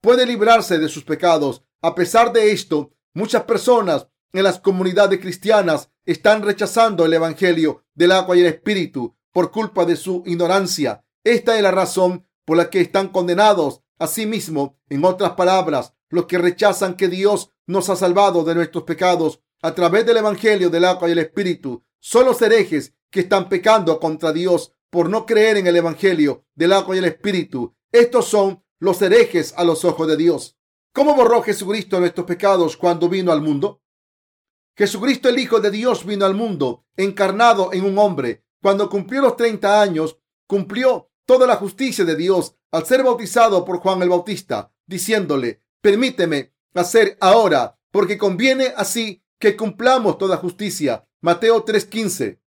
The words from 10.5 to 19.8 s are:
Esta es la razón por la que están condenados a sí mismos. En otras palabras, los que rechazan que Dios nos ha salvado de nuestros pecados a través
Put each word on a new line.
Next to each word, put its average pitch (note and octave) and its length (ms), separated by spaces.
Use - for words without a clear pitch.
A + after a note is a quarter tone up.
Esta A#3 320
es G#3+ 60
la F#3+ 80
razón F#3 560
por D#3+ 120
la E3+ 140
que F#3 100
están F#3+ 280
condenados F#3 720
a - 80
sí A3 200
mismos. D#3+ 460
En C#3+ 160
otras F#3 280
palabras, F3+ 640
los E3+ 180
que F3+ 120
rechazan F3+ 560
que F#3 140
Dios F#3+ 420
nos F#3 240
ha F3+ 60
salvado F3+ 480
de E3 100
nuestros E3+ 300
pecados E3+ 560
a E3 120
través F3+ 320